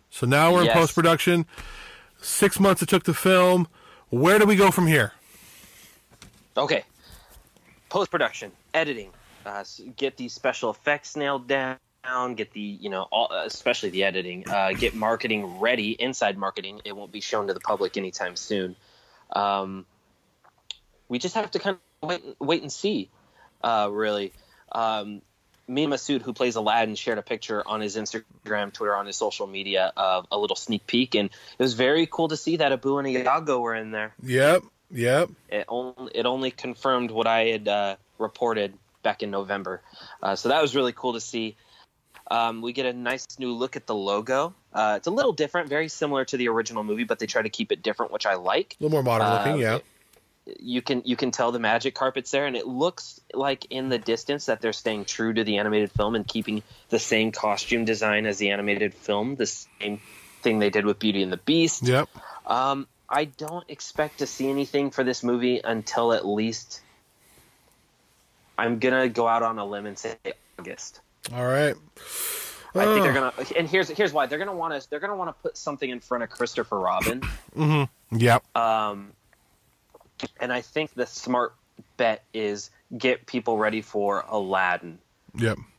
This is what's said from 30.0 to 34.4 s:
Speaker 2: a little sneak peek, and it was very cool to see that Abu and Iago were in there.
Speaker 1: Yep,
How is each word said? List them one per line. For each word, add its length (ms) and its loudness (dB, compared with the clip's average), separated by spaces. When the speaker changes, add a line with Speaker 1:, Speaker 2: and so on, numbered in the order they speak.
Speaker 2:
a 80 -2
little 180 -2
sneak 300 -4
peek, 280 0
and 160 0
it 320 -8
was 120 2
very 320 2
cool 220 -2
to 80 -4
see 220 -2
that 140 2
Abu 260 0
and 100 -2
Iago 520 2
were 140 -2
in 160 -6
there. 220 -6
Speaker 1:
Yep, 400 4